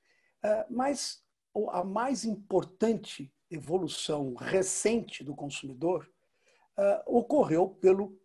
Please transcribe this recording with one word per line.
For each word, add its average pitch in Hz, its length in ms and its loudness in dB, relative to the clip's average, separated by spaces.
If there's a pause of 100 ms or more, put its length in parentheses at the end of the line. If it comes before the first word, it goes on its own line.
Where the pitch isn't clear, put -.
(420)
ah, 214 280 2
mas 254 540 -4 (300)
o, 208 160 -2
a 180 140 -2
mais 214 420 -2
importante 196 1040 0 (180)
evolução 151 840 -4
recente 190 880 -2
do 143 120 -8
consumidor, 143 760 -6 (640)
ah, 202 300 2
ocorreu 196 640 4
pelo 190 560 2